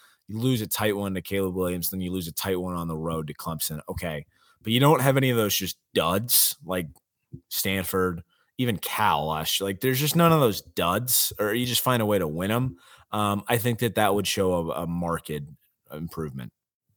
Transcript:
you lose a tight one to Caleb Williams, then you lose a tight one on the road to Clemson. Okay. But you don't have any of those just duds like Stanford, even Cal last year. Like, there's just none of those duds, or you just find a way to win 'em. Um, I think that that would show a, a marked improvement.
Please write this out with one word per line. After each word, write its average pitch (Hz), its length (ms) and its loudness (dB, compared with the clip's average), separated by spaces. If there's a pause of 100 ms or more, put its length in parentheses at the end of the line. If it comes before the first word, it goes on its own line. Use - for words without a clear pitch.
(280)
you 107 100 -6
lose 127 220 2
a 107 60 -4
tight 107 300 0
one 101 180 -2
to 92 80 -4
Caleb 95 320 -2
Williams, 90 360 -2
then 95 100 -6
you 87 100 -4
lose 90 180 -4
a 80 40 -12
tight 95 280 -2
one 90 140 -4
on 85 140 -4
the 80 80 -4
road 80 320 -4
to 76 60 -10
Clemson. 78 540 -6
Okay. 80 380 -6 (360)
But 110 100 -2
you 123 80 4
don't 143 200 6
have 135 160 4
any 135 140 2
of 120 60 2
those 107 180 2
just - 240 -4 (160)
duds 95 680 2
like 87 240 -4 (600)
Stanford, 92 760 -2 (360)
even 120 200 -2
Cal 82 480 0
last 78 340 -2
year. 98 80 -4
Like, 95 120 -4
there's 131 200 0
just 147 160 0
none 165 160 8
of 160 80 6
those 110 220 2
duds, 98 760 0
or 104 160 0
you 123 120 0
just 120 160 0
find 127 180 4
a 107 60 2
way 104 120 4
to 87 80 0
win 85 240 -2
'em. 127 280 -2 (340)
Um, 104 340 0
I 120 120 4
think 117 220 0
that 117 160 0
that 104 180 4
would 101 120 0
show 90 440 0
a, 69 140 -4
a - 20 -4
marked 85 440 -2 (600)
improvement. 76 580 -8 (460)